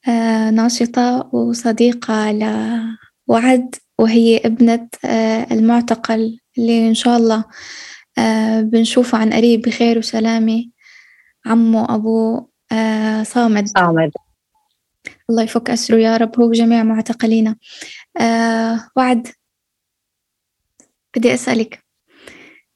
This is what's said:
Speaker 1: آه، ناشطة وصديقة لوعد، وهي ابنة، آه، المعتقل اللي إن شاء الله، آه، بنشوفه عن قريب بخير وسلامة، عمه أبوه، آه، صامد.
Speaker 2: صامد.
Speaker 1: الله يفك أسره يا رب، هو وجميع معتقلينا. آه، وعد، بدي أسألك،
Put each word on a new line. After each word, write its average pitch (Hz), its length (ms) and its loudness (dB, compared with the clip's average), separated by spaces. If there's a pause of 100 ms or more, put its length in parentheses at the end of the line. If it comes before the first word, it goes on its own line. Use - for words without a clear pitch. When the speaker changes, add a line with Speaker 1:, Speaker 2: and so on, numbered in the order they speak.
Speaker 1:
آه، 226 420 0
ناشطة 240 840 0
وصديقة 233 960 0
لوعد، 226 1400 -2 (240)
وهي 226 380 4
ابنة، 233 500 2 (180)
آه، 226 460 -2
المعتقل 226 880 0 (180)
اللي 233 300 0
إن 220 60 2
شاء 240 240 2
الله، 226 280 2 (720)
آه، 220 440 0
بنشوفه 226 560 0
عن 220 160 0
قريب 233 280 2
بخير 233 360 0
وسلامة، 226 680 -2 (800)
عمه 226 500 0
أبوه، 226 540 -2 (220)
آه، 220 520 -2
صامد. 220 440 0
Speaker 2:
صامد. 165 440 2 (1160)
Speaker 1:
الله 226 140 0
يفك 233 260 -4
أسره 233 280 0
يا 226 200 2
رب، 233 220 -2
هو 233 100 4
وجميع 226 340 2
معتقلينا. 220 720 0 (680)
آه، 226 760 -2
وعد، 254 300 0 (1900)
بدي 240 160 2
أسألك، 240 460 -4 (960)